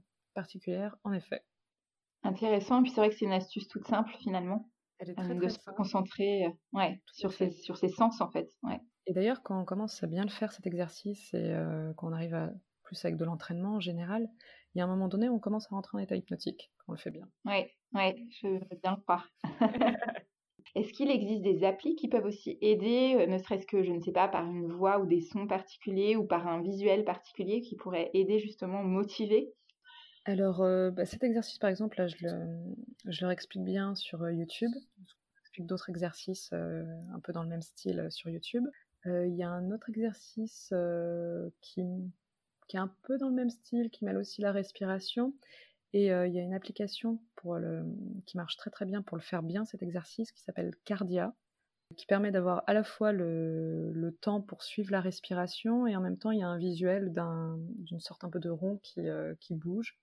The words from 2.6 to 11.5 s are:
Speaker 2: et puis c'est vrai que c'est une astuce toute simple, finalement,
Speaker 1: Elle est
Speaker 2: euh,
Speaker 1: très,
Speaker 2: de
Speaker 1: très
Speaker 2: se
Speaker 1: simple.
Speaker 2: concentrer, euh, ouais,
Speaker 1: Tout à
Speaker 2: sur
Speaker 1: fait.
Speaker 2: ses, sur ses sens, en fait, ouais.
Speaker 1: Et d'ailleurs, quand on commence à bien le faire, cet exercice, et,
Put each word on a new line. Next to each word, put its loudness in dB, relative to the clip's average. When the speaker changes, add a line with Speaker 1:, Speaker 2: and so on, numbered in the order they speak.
Speaker 2:
et 10
puis 4
c'est 2
vrai 8
que 2
c'est -2
une 2
astuce -2
toute -10
simple, 2
finalement, -2
Speaker 1:
Elle -10
est -10
Speaker 2:
euh, -4
Speaker 1:
très, -2
Speaker 2:
de -2
Speaker 1:
très 4
Speaker 2:
se -6
Speaker 1:
simple. -16
Speaker 2:
concentrer, 2
euh, 2
ouais, 0
Speaker 1:
Tout -20
à -20
Speaker 2:
sur 0
Speaker 1:
fait. 2
Speaker 2:
ses, -10
sur -6
ses 4
sens, 4
en 0
fait, -2
ouais. -4
Speaker 1:
Et 0
d'ailleurs, 2
quand -2
on -2
commence -4
à 0
bien 0
le 0
faire, -4
cet -8
exercice, -6
et, 0